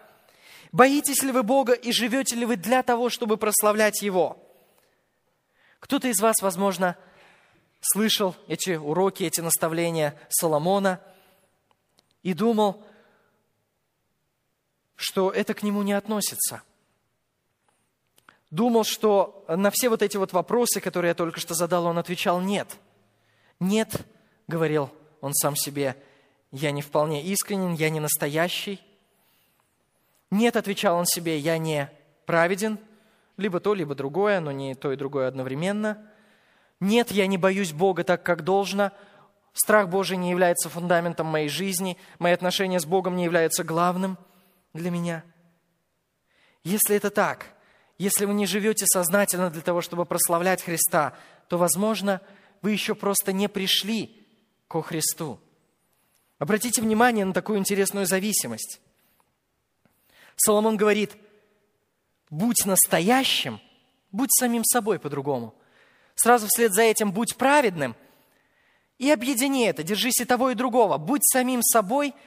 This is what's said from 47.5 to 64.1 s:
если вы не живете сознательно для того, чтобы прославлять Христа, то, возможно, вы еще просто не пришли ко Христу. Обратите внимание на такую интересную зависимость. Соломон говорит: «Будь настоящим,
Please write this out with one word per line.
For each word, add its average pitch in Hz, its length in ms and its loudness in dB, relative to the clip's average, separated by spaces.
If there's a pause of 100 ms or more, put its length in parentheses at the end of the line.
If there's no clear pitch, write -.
если 190 260 0
вы 202 100 -2
не 208 120 0
живете 202 400 -2
сознательно 185 640 0
для 160 120 -12
того, 175 180 0
чтобы 175 240 -4
прославлять 175 580 0
Христа, 160 540 -2 (320)
то, 180 100 -2
возможно, 190 600 0 (420)
вы 208 100 0
еще 185 220 -2
просто 196 380 -2
не 196 160 0
пришли 190 800 -4 (420)
ко 160 140 -4
Христу. 156 580 -6 (1000)
Обратите 214 440 0
внимание 220 420 4
на 190 80 -2
такую 190 260 0
интересную 196 480 0
зависимость. 190 760 -4 (1600)
Соломон 214 360 4
говорит: 208 380 2 (1120)
«Будь 202 340 0
настоящим, 190 960 2 (500)